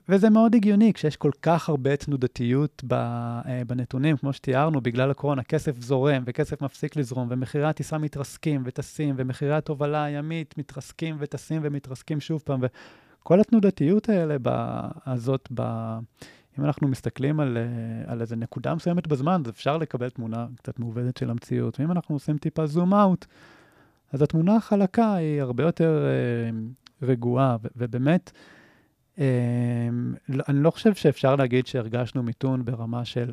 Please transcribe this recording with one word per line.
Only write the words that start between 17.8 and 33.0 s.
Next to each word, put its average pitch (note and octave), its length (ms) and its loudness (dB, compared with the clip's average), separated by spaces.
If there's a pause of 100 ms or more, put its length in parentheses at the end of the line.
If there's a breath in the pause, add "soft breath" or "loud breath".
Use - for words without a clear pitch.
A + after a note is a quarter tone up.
על A#2 80 -4
איזה A#2 160 -4
נקודה B2 380 -4
מסוימת F3 320 -2
בזמן, D#3 380 0
אז A#2 60 -8
אפשר C3+ 280 -2
לקבל B2+ 320 -4
תמונה A2+ 360 -6 (100)
קצת - 220 -12
מעוותת A#2+ 380 -4
של B2 140 -4
המציאות, A#2+ 500 -4
ואם D3+ 120 0
אנחנו E3 220 -2
עושים D3+ 240 -2
טיפה D#3+ 280 -2
זום F3 280 2
אאוט, G3 320 4 (840 soft breath)
אז C3+ 100 2
התמונה E3 340 4
החלקה G#3 580 2
היא D#3 280 0
הרבה B2 200 -2
יותר, D#3+ 440 2
אה, A#2+ 440 0 (580)
רגועה, B2 540 2
ו-, A#2 140 -8
ובאמת, B2 540 0 (880 loud breath)
אה, D3+ 60 0 (1040)
לא, C3+ 200 -2
אני C#3 140 2
לא D#3+ 80 6
חושב G#3 240 2
שאפשר C#3 420 4
להגיד B2+ 300 2
שהרגשנו A#2+ 560 -4
מיתון B2+ 420 -2
ברמה A#2+ 400 -4